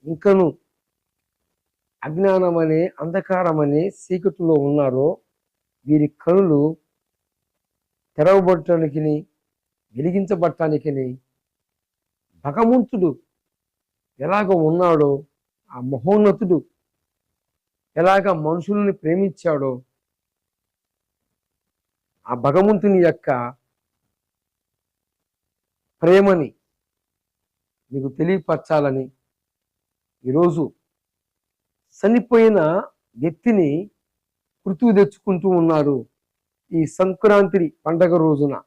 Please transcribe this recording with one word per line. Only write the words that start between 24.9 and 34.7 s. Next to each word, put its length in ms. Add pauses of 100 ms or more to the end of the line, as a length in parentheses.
ప్రేమని 480 (1400)
మీకు 260
తెలియపరచాలని 880 (1200)
ఈరోజు 380 (1300)
చనిపోయిన 640 (640)
వ్యక్తిని 460 (960)
గుర్తుకు 320